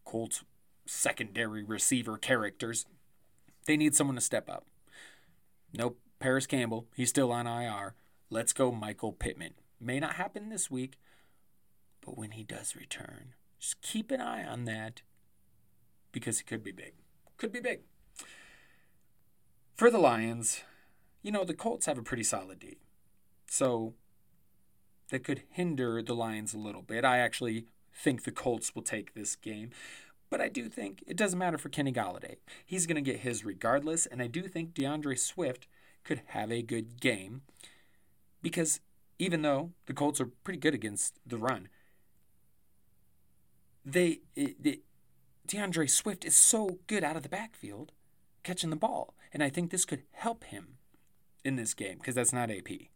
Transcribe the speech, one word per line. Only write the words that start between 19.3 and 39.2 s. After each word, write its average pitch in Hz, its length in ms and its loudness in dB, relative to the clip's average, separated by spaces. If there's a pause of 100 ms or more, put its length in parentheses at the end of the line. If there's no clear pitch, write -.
For 233 140 10
the 233 80 4
Lions, 117 640 4 (600)
you 202 100 -6
know, 202 120 2
the 175 100 -2
Colts - 320 -2
have 143 120 0
a 113 60 -6
pretty 117 200 -2
solid 95 360 -4
D. - 180 -18 (680)
So 120 460 2 (1160)
that 127 140 -4
could - 260 -2
hinder 131 520 0
the 120 120 -2
Lions 110 400 -2
a 107 40 -8
little 104 240 -8
bit. 113 220 -4
I 127 140 8
actually 117 480 0 (280)
think - 300 2
the 113 80 -4
Colts - 420 -2
will 113 80 -8
take - 320 -4
this 101 220 -6
game. 110 360 -8 (580)
But - 100 0
I - 80 2
do 233 220 -4
think 202 360 -10
it 175 120 -8
doesn't 185 200 2
matter 175 200 2
for 156 100 -8
Kenny 139 240 0
Golladay. 104 460 -4 (280)
He's 180 200 0
gonna 160 160 0
get 127 180 -2
his 117 240 -2
regardless, 135 640 2
and 123 160 -6
I 120 60 -2
do 170 200 -4
think 165 260 -6
DeAndre 143 460 0
Swift - 480 -2 (380)
could 135 220 -2
have 107 220 -4
a 117 120 0
good 117 400 -4
game 110 400 0 (1000)
because 165 380 2 (400)
even 170 220 2